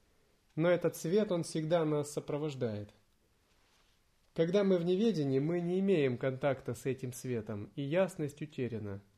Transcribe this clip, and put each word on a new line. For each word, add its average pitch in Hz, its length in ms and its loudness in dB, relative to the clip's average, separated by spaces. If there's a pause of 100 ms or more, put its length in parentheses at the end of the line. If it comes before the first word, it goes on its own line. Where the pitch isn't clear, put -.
(540)
Но 165 160 2
этот 170 240 2
свет, 208 380 0
он 170 100 0
всегда 160 420 0
нас 147 280 0
сопровождает. 131 800 -4 (1400)
Когда 175 280 4
мы 190 160 4
в 170 60 -2
неведении, 175 560 2
мы 170 200 0
не 175 200 0
имеем 156 360 4
контакта 131 580 -2
с - 120 -8
этим 127 260 -4
светом, 110 600 -6
и 147 80 -6
ясность 151 580 -2
утеряна. 110 600 -6 (180)